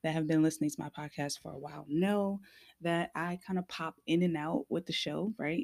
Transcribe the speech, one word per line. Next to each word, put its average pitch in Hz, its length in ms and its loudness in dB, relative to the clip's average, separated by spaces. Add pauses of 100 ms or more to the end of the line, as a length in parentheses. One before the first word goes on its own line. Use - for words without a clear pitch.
that 160 100 0
have 160 140 0
been 160 160 6
listening 156 280 4
to - 100 -10
my 147 80 -6
podcast 147 520 -6
for - 120 -10
a 139 60 -10
while 147 300 -12
know 196 520 2 (400)
that 170 340 0
I 175 320 -2
kinda 185 220 0
pop - 380 -8
in 170 160 4
and 175 140 4
out 156 340 -2
with 175 160 -2
the 165 60 -6
show, 170 460 -2
right? 151 260 -2